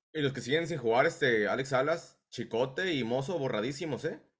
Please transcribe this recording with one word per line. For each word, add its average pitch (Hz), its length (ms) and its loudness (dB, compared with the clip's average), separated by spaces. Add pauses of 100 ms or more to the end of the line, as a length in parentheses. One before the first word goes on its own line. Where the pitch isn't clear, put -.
(140)
Y 156 80 -2
los 135 120 2
que 127 80 -8
siguen 147 240 0
sin 139 140 -4
jugar, 117 260 4
este, 120 420 4
Alex 131 220 -2
Salas, 147 500 0 (120)
Chicote 135 640 -2
y 127 80 0
Mozo, 135 340 -2
borradísimos, 135 680 -2
¿eh? 175 140 -4 (200)